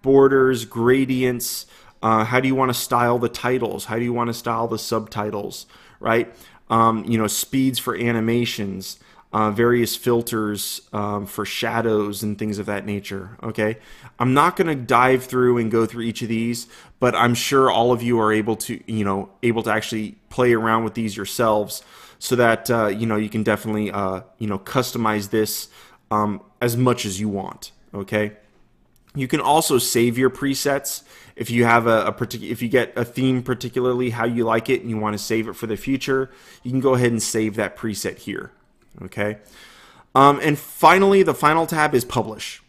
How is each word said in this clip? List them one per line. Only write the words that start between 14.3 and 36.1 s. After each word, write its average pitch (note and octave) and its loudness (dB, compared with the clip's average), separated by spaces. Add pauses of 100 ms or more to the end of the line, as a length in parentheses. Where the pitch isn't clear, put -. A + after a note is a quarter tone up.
not D#3 4
gonna E3 0
dive B2+ 2
through B2 2
and A2+ -2
go A2+ 2
through A#2 -8
each A2+ -6
of A2+ -8
these, A#2 -4 (320)
but B2 4
I'm A#2+ 4
sure C3 2
all A#2 4
of A#2 0
you A#2+ 2
are G#2+ 2
able G#2+ 0
to, - -10 (120)
you G#2+ -2
know, G2 -2 (140)
able A#2 0
to A2+ -2
actually G#2+ -4 (180)
play B2 2
around A2+ 2
with G#2 -6
these G#2+ -4
yourselves G#2+ -2 (360)
so - -2
that, A#2 2
uh, A2+ 2
you G#2+ -2
know, A2 0
you G#2+ -2
can A2 -2
definitely, G#2+ -2
uh, F#2+ -4 (180)
you A2 -6
know, G2 -4
customize A2 -2
this, - -2 (400)
um, G#2 -2 (200)
as A#2+ 0
much B2 0
as F#2+ -6
you G#2+ -4
want, F#2+ -8 (220)
okay? G#2 -4 (800)
You C3+ -4
can D3 0
also D3 2
save A#2+ 2
your C3 4
presets. C#3 -4 (320)
If A#2 -8
you A#2+ 4
have A#2 6
a, A2 4
a G#2+ -2
partic-, A2+ -8
if A#2 -6
you A#2 -4
get A#2+ 2
a A#2+ -2
theme B2+ -2
particularly B2 -2
how A#2 -2
you A#2+ 0
like A2+ 0
it B2+ 2
and A#2+ -10
you A2 -4
wanna G#2+ -2
save A2 -4
it G2+ -10
for A2+ -10
the G#2+ -4
future, C3 -2 (320)